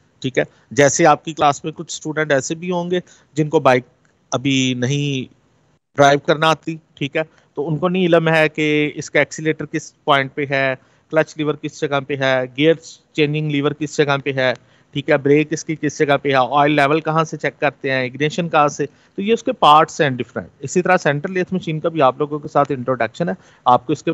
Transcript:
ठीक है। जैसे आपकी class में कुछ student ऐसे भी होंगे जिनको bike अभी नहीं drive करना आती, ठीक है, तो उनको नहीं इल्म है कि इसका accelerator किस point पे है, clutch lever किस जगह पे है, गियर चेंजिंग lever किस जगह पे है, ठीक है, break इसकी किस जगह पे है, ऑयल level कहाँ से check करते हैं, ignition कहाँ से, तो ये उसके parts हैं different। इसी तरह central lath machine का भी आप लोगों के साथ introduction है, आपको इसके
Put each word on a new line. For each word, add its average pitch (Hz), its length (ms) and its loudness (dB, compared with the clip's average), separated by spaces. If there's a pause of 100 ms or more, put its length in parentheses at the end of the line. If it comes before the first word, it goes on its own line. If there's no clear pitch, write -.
(220)
ठीक 135 160 -4
है। 151 60 0 (280)
जैसे 143 320 4
आपकी 151 280 2
class 147 320 0
में 160 100 -8
कुछ 165 200 -14
student 151 380 -4
ऐसे 139 220 -2
भी 175 160 -10
होंगे 180 320 -4 (340)
जिनको 151 240 0
bike 127 240 4 (480)
अभी 131 440 0
नहीं 139 500 -4 (720)
drive 139 280 6
करना 160 220 2
आती, 160 300 -2 (200)
ठीक 143 180 -6
है, 160 100 -4 (300)
तो 147 60 -6
उनको 156 260 -2
नहीं 185 160 0
इल्म 165 240 4
है 156 200 4
कि 151 380 0
इसका 147 340 -2
accelerator 151 460 -4
किस - 240 -8 (160)
point 139 260 2
पे 143 180 -8
है, 135 240 0 (380)
clutch 156 260 0
lever 147 180 -2
किस - 240 -10
जगह 143 200 -2
पे 139 160 -8
है, 131 320 0
गियर 151 280 2 (400)
चेंजिंग 151 340 -2
lever 143 220 0
किस 147 240 -8
जगह 143 220 0
पे 139 140 -6
है, 127 200 0 (420)
ठीक 143 160 -6
है, 151 80 6
break 147 340 2
इसकी 156 240 -6
किस - 220 -6
जगह 139 180 2
पे 143 140 -4
है, 135 60 2
ऑयल 135 360 2
level 147 280 2
कहाँ 160 240 -2
से 156 120 -8
check 143 240 -6
करते 139 300 -4
हैं, 131 160 -2
ignition 147 420 -4
कहाँ 151 200 2
से, 143 180 -4
तो - 360 -10
ये 220 120 4
उसके 254 200 -2
parts 156 460 6
हैं 135 160 2
different। 113 320 -8 (140)
इसी 170 200 -2
तरह 185 140 2
central 151 360 -2
lath 185 220 -4
machine 160 260 -6
का 170 80 -4
भी 160 120 -4
आप 135 200 2
लोगों 147 200 -4
के 160 80 -14
साथ 143 220 0
introduction 127 580 -4
है, 190 80 -6 (300)
आपको 127 260 2
इसके 160 220 -4